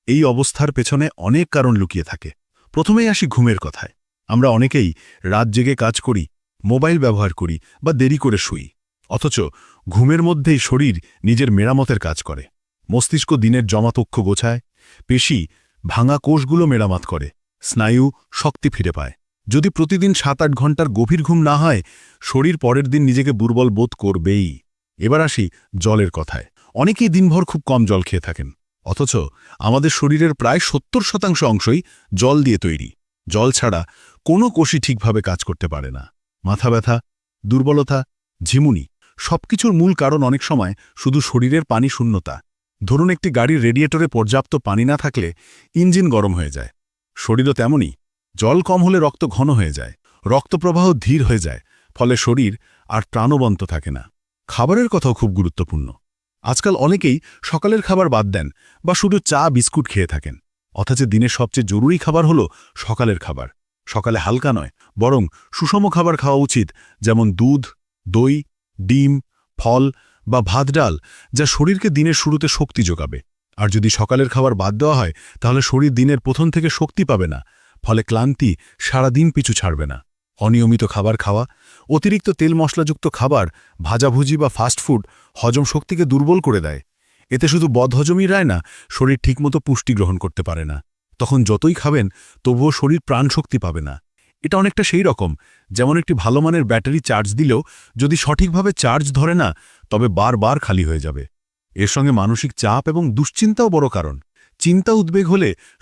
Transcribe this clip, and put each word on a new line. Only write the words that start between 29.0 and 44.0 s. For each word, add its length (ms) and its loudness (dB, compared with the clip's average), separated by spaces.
আমাদের 320 2
শরীরের 420 2
প্রায় 260 0
সত্তর 420 -2
শতাংশ 420 -2
অংশই 360 2
জল 300 2
দিয়ে 160 2
তৈরি। 300 -4
জল 260 0
ছাড়া 280 -2
কোনো 240 4
কোষই 300 0
ঠিকভাবে 420 -2
কাজ 220 -4
করতে 240 -8
পারে 220 -10
না। 140 -14
মাথা 260 -2
ব্যথা, 260 0
দুর্বলতা, 540 0
ঝিমুনি, 440 2
সবকিছুর 540 -2
মূল 220 4
কারণ 300 0
অনেক 180 0
সময় 300 -2
শুধু 240 0
শরীরের 440 0
পানি 240 0
শূন্যতা। 480 -4
ধরুন, 300 0
একটি 200 -2
গাড়ির 320 2
রেডিয়েটরে 460 2